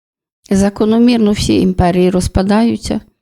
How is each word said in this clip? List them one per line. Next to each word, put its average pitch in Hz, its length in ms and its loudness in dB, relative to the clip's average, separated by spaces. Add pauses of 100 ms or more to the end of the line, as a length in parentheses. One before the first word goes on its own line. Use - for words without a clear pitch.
(500)
Закономірно 214 840 2
всі 208 280 -2
імперії 180 500 0
розпадаються. 208 880 -2 (220)